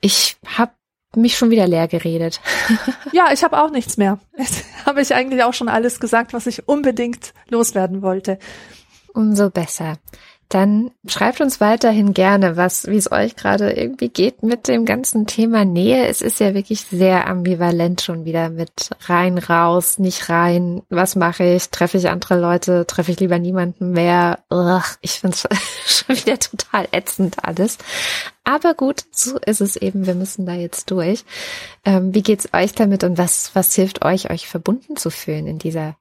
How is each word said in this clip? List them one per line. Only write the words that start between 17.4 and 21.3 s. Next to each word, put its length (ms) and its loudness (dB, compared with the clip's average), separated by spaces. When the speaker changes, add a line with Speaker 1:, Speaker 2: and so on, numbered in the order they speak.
Speaker 1:
schon 220 -6
wieder 260 -2
mit 420 -8
rein, 320 2
raus, 580 2
nicht 320 -2
rein. 600 2
Was 260 0
mache 280 0